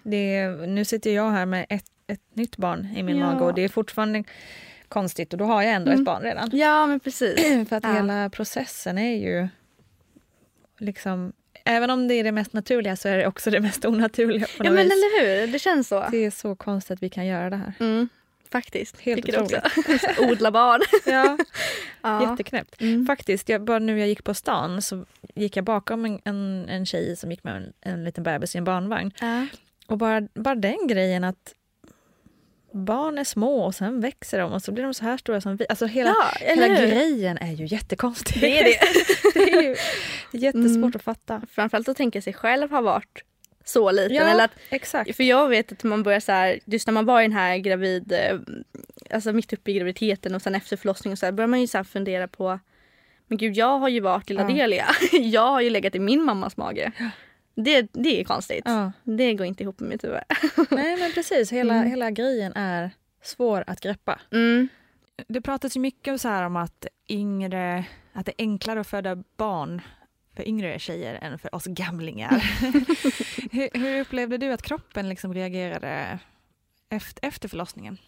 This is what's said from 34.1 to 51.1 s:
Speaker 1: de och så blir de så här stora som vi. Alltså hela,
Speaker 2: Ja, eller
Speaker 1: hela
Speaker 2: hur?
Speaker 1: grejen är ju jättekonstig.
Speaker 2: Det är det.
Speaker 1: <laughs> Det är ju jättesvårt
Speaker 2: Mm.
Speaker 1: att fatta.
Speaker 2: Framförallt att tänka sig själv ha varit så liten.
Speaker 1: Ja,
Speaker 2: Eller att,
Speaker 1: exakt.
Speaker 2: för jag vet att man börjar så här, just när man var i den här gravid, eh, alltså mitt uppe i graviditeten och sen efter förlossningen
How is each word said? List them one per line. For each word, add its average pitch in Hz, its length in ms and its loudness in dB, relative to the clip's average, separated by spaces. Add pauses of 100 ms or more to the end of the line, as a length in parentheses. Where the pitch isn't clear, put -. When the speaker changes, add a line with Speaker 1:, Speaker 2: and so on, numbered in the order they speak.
Speaker 1:
de 175 140 -2
och 190 80 -4
så 196 100 -8
blir 233 120 -4
de 269 100 -4
så 220 100 -10
här 240 140 -2
stora 214 240 -2
som 196 160 -4
vi. 226 120 -2
Alltså 226 160 -2
hela, 240 240 2
Speaker 2:
Ja, 427 200 4 (160)
eller 330 240 6
Speaker 1:
hela 381 100 6
Speaker 2:
hur? 247 80 6
Speaker 1:
grejen 220 500 2
är 170 140 -6
ju 156 140 -6
jättekonstig. 220 760 -4
Speaker 2:
Det 254 180 6
är - 40 8
det. - 160 8 (540)
Speaker 1:
<laughs> - 0 -
Det 381 200 6
är 330 80 8
ju 269 140 2 (560)
jättesvårt 233 440 4
Speaker 2:
Mm. 233 200 4
Speaker 1:
att 208 80 -8
fatta. 226 380 -8 (100)
Speaker 2:
Framförallt 220 380 0
att 269 80 0
tänka 233 240 0
sig - 120 -6
själv 277 380 0
ha 285 100 2
varit - 420 -2 (460)
så 208 220 6
liten. 202 240 4
Speaker 1:
Ja, 302 80 4
Speaker 2:
Eller 330 220 8
att, 226 60 2 (180)
Speaker 1:
exakt. 240 460 -4
Speaker 2:
för 262 80 2
jag 254 260 6
vet 220 220 2
att - 120 -18
man 214 200 0
börjar 202 160 4
så 214 120 -2
här, 185 340 2
just 214 220 -4
när 226 60 2
man 220 120 2
var 240 160 6
i - 20 8
den 220 100 2
här 185 240 0
gravid, 185 540 -2
eh, 180 280 0 (720)
alltså 220 220 -4
mitt 226 200 0
uppe - 180 -6
i - 20 0
graviditeten 190 600 -2
och 190 60 -4
sen 196 140 -2
efter 196 220 -4
förlossningen 196 360 -4